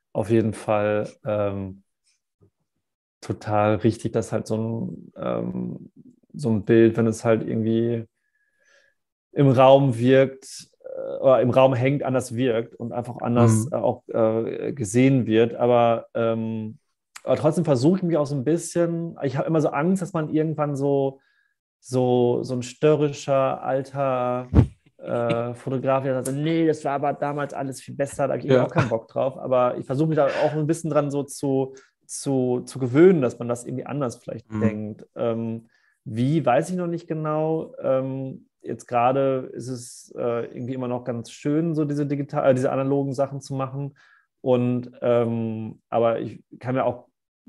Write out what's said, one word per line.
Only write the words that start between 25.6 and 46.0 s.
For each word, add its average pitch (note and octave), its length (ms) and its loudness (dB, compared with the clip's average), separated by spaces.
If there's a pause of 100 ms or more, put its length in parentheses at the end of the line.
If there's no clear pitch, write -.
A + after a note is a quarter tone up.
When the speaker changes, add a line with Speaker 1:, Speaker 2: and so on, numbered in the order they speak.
Speaker 1:
der B2+ 180 -2
sagt, C3 140 -4
„Nee, E3 300 0
das D#3 180 0
war C#3 80 -2
aber C#3 200 0
damals C#3+ 420 -4
alles C3+ 260 -8
viel B2+ 140 -16
besser, C#3 340 -2
da C3 60 -2
hab B2+ 60 -4
ich - 100 -10
Speaker 2:
Ja. B2+ 140 6
Speaker 1:
auch C3 60 -4
keinen B2+ 180 2
Bock A2+ 200 -4
drauf.“ C3 300 -4
Aber B2 400 2
ich B2+ 80 -10
versuche C#3+ 220 0
mich D#3 80 0
da C#3+ 100 4
auch C3+ 260 0
ein D3+ 140 -2
bisschen D#3+ 240 -2
dran C#3+ 200 0
so C#3+ 140 -2
zu, C3+ 500 -2 (320)
zu, B2+ 600 -2
zu - 120 -12
gewöhnen, C#3+ 440 6
dass A#2 160 -2
man A#2+ 100 -8
das A#2+ 160 -4
irgendwie C3 220 -8
anders C3 300 -4
vielleicht - 360 -14
Speaker 2:
Mhm. G#2+ 80 -2
Speaker 1:
denkt. G#2+ 460 -2 (100)
Ähm, A2+ 520 -4 (360)
wie, C3 400 0
weiß C#3 260 2
ich F#3 60 -6
noch F3+ 100 -4
nicht E3+ 220 -6
genau. D#3 760 -4
Ähm, C3 680 -2 (140)
jetzt - 240 -10
gerade C3 680 0
ist B2 160 -12
es, B2 480 -14
äh, A#2+ 300 -4
irgendwie B2 280 -10
immer B2+ 140 -6
noch B2 160 -6
ganz A#2 280 -8
schön, D#3 420 -2
so D#3 100 0
diese D3 220 -4
digital-, C#3+ 440 0
äh, C3 40 6
diese B2+ 160 0
analogen C3+ 420 -2
Sachen C3+ 280 -4
zu - 140 -12
machen. C3+ 420 -8 (440)
Und, B2 600 0
ähm, A2+ 880 -2
aber A#2 320 0